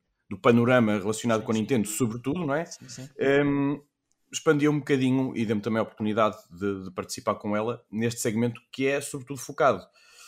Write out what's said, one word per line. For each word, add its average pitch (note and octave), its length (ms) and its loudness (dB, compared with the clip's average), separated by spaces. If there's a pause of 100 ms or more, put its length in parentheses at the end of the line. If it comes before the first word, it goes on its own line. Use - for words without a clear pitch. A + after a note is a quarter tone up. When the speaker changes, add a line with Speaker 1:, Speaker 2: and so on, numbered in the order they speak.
(300)
Speaker 1:
do G2 80 -10
panorama A#2+ 600 6
relacionado A2 440 0
Speaker 2:
Sim, - 40 -8
Speaker 1:
com A2+ 60 -2
a A2 40 0
Speaker 2:
sim. A2 60 0
Speaker 1:
Nintendo, G#2 260 0
sobretudo, C3 580 -4
não C3+ 80 -2
é? E3 120 -2
Speaker 2:
Sim, C3 240 -18
sim. B2+ 200 -16 (100)
Speaker 1:
Hum, C#3+ 600 2 (500)
expandiu D3+ 400 2
um D3 80 2
bocadinho C3 560 2
e A2+ 100 -2
deu-me G#2 160 0
também A2 180 0
a G#2+ 40 2
oportunidade G#2+ 540 0 (140)
de, F#2+ 340 -4
de F#2 60 -14
participar G2+ 440 -4
com G#2 200 -4
ela A#2 340 -4
neste A2+ 300 -2
segmento A#2 420 -2 (100)
que C3+ 140 -4
é C#3 140 0
sobretudo C3+ 400 -10
focado C3+ 420 0 (460)